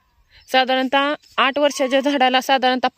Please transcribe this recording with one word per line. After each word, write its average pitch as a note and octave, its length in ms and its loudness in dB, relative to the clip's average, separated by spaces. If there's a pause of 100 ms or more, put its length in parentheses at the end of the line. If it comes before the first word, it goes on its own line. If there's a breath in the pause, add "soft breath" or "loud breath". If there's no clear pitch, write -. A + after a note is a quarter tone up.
(520 soft breath)
साधारणतः C4 640 0 (240)
आठ B3+ 200 0
वर्षाच्या C#4 420 0
झाडाला C4 420 0
साधारणतः B3+ 460 0 (100)